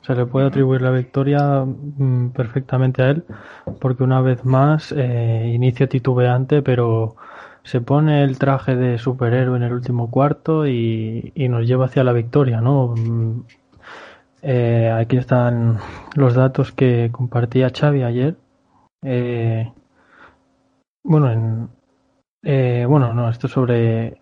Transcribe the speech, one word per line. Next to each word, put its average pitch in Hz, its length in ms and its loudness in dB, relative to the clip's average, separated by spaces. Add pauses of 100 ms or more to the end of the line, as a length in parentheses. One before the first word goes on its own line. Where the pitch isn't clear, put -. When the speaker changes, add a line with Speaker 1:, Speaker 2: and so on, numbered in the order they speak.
Speaker 1:
Se 127 140 -2
le 123 100 0
puede 135 200 0
Speaker 2:
Ujú. 135 40 2
Speaker 1:
atribuir 131 320 2
la 127 80 2
victoria, 139 720 0
mm, 131 680 -2
perfectamente 131 720 -2
a 131 60 4
él, 156 140 -2 (560)
porque 127 220 -2
una 131 180 2
vez 127 240 0
más, 139 460 2
eh, 117 640 -2
inicio 123 340 2
titubeante, 127 720 0
pero 117 540 0 (480)
se - 180 -2
pone 147 440 2
el 131 120 0
traje 135 380 0
de 123 240 0
superhéroe 127 580 0
en 120 60 -2
el 120 100 -2
último 120 380 -4
cuarto 147 560 0
y, 113 720 -4
y 127 120 -2
nos 117 200 0
lleva 127 160 2
hacia 131 180 0
la 123 100 2
victoria, 120 480 0
¿no? 123 360 0
Mm, 113 480 -4 (960)
eh, 117 480 2
aquí 113 280 0
están 120 600 0 (380)
los 131 180 4
datos 131 380 2
que 120 400 2
compartía 123 580 0
Xavi 143 320 0
ayer. 123 320 -2 (680)
Eh, 117 680 -2 (1300)
bueno, 151 260 4
en, 113 380 -4 (720)
eh, 123 460 0
bueno, 127 260 2
no, 117 160 0
esto 120 160 -6
sobre 117 760 0